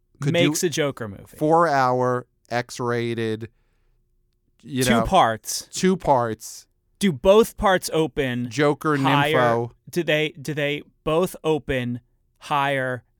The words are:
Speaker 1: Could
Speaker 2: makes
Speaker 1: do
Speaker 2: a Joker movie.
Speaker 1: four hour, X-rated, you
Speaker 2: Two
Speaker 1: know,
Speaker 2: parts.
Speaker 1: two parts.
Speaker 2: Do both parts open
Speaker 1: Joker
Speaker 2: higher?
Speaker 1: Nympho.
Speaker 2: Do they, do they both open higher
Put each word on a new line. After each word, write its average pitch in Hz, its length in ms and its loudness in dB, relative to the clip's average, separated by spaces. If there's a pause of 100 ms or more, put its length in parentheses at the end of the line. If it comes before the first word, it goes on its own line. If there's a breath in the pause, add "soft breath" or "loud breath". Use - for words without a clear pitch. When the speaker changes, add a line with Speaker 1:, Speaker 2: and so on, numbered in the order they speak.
(200)
Speaker 1:
Could 143 120 -2
Speaker 2:
makes 151 280 0
Speaker 1:
do 190 80 0
Speaker 2:
a - 20 0
Joker 135 380 -4
movie. - 280 -18
Speaker 1:
four 160 320 4
hour, 127 580 0 (220)
X-rated, 117 1000 -4 (1120)
you 127 220 -2
Speaker 2:
Two 127 60 2
Speaker 1:
know, 117 120 2
Speaker 2:
parts. 113 720 0
Speaker 1:
two 185 240 0
parts. 120 720 -2 (340)
Speaker 2:
Do 190 120 2
both 196 440 4
parts 196 360 0
open 131 560 -2
Speaker 1:
Joker 147 480 0
Speaker 2:
higher? 143 380 2
Speaker 1:
Nympho. 120 360 2 (200)
Speaker 2:
Do 175 140 -4
they, 151 260 0 (100)
do 143 140 -6
they 147 280 -4 (200)
both 165 400 0
open 131 580 -2 (380)
higher 139 640 -4 (180)